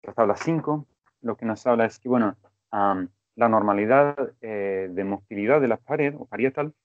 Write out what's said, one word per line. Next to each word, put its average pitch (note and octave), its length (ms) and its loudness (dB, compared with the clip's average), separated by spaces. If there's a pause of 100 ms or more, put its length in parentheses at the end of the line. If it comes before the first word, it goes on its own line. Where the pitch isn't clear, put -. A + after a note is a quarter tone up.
La G2+ 100 -16
tabla G#2+ 240 2
cinco, D3+ 500 -2 (360)
lo A2+ 140 -6
que A#2 100 -8
nos A2 200 -6
habla A#2 180 4
es A2 160 -4
que, - 80 -12
bueno, A#2 280 2 (340)
am, G2 380 0 (280)
la A#2 120 2
normalidad, A2+ 920 2
eh, G2 500 -4
de F#2 140 -6
motilidad G2+ 560 0
de C3 80 2
la A2 80 0
pared D3 420 -4
o - 80 -16
parietal C3 480 -4 (100)